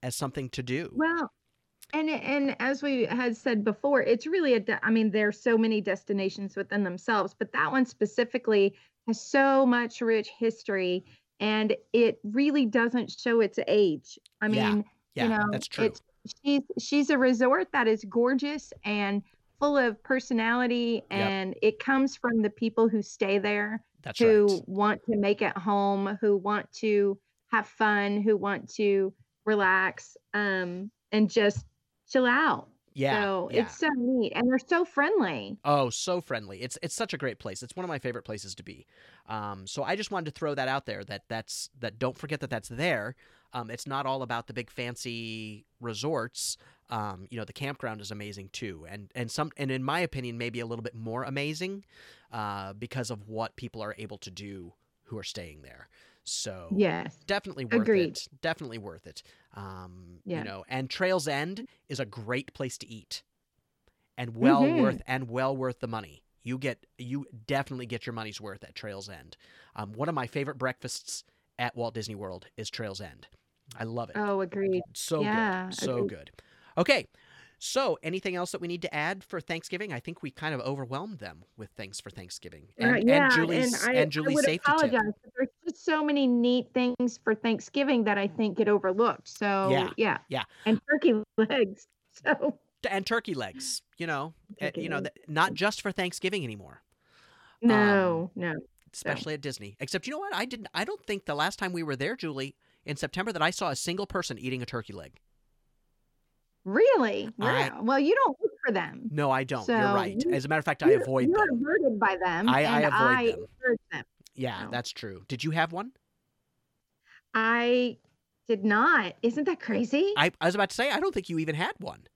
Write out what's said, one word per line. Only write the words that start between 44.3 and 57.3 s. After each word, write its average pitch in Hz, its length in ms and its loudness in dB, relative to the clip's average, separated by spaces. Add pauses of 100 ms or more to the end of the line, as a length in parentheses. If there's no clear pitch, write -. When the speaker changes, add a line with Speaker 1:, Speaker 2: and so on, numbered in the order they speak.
Speaker 1:
the - 40 -14
big 117 180 -8
fancy 113 920 -10 (160)
resorts. 120 760 -6 (340)
Um, 104 400 -6
you 117 80 -10
know, 107 60 -6
the 110 80 -18
campground 127 480 -8
is 98 120 -12
amazing 104 400 -12
too. 85 360 -10
And, 98 260 -16
and 123 160 -6
some, 151 260 -4
and 139 160 -4
in 131 100 -2
my 147 180 -2
opinion, 127 380 -6
maybe 120 220 -6
a 117 60 -6
little 117 160 -8
bit 117 120 -8
more 113 300 -6
amazing, 156 600 -6 (480)
uh, 101 420 -6
because 120 360 -8
of 104 180 -12
what 110 280 -6
people 117 260 -10
are 104 160 -8
able 104 200 -12
to - 120 -16
do 92 420 -14 (320)
who 110 140 -12
are 98 60 -12
staying 78 380 -12
there. 64 260 -20 (380)
So 92 480 -8
Speaker 2:
Yes. 185 420 0 (100)
Speaker 1:
definitely 196 400 -6